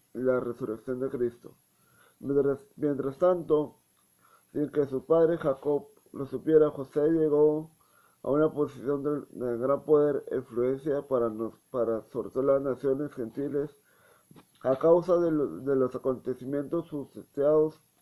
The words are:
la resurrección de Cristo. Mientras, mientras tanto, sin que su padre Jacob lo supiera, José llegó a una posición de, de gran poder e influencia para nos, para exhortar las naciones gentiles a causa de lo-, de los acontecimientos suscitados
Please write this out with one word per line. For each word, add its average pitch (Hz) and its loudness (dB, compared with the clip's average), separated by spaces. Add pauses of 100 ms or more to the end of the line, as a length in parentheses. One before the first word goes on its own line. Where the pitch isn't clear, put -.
(140)
la 127 0
resurrección 120 -8
de 131 -4
Cristo. 120 -6 (640)
Mientras, 139 0
mientras 139 -4
tanto, 160 2 (760)
sin 143 -4
que 147 0
su 131 -6
padre 165 4
Jacob 143 -2 (260)
lo 139 -8
supiera, 151 4
José 147 -2
llegó 151 2 (520)
a - -4
una 151 2
posición 139 -4
de, 147 -4 (100)
de 120 -6
gran 139 0
poder 147 4
e 107 -2
influencia 135 -2
para 117 0
nos, 110 -6 (160)
para 113 -2
exhortar 113 -6
las 139 2
naciones 139 -4
gentiles 139 -6 (840)
a 131 0
causa 170 4
de 170 0
lo-, 123 -2
de 135 -2
los 127 0
acontecimientos 135 -4
suscitados 147 0 (220)